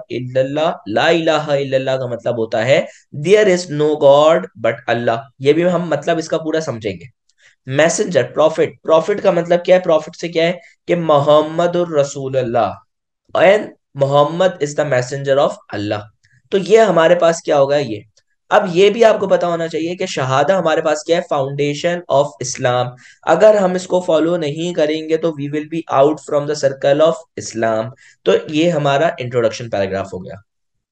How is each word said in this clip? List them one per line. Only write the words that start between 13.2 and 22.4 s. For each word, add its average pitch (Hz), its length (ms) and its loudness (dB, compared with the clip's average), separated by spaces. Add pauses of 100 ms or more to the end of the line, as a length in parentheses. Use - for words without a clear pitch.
and 202 220 4 (380)
Muhammad 147 480 2 (120)
is 147 180 -4
the 147 120 0
messenger 135 440 -2
of 139 160 2 (220)
Allah। 104 260 -6 (500)
तो 196 80 0
ये 202 200 2
हमारे 170 360 4
पास 170 300 0
क्या 151 120 0
होगा? 139 200 2
ये 110 280 -6 (460)
अब 202 200 2
ये 190 200 4
भी 226 120 2
आपको 208 240 4
पता 175 200 2
होना 165 220 -2
चाहिए 160 260 -6
कि 185 120 -6
शहादा 143 500 0
हमारे 160 260 0
पास 151 240 0
क्या 170 120 2
है? 175 140 -2
Foundation 143 680 -2 (120)
of 143 140 4 (200)